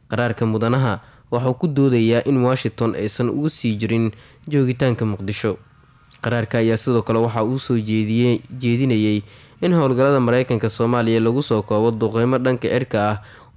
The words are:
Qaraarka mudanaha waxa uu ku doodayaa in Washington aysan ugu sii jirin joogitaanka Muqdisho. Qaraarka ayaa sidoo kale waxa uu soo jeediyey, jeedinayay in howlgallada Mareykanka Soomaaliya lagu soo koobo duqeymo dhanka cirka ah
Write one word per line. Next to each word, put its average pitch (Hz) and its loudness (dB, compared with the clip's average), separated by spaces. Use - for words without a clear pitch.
Qaraarka 117 -2
mudanaha 113 0
waxa 123 -2
uu 127 -2
ku - -4
doodayaa 120 2
in 131 2
Washington 120 -2
aysan 107 -4
ugu 151 -4
sii 110 -4
jirin 113 0
joogitaanka 127 0
Muqdisho. 101 -4
Qaraarka 117 -2
ayaa 113 2
sidoo 120 0
kale 113 2
waxa 113 -2
uu 120 0
soo 123 -2
jeediyey, 110 0
jeedinayay 117 0
in 180 2
howlgallada 135 2
Mareykanka 120 2
Soomaaliya 113 0
lagu 120 2
soo 110 0
koobo 110 2
duqeymo 113 0
dhanka 127 -2
cirka 120 -2
ah 104 0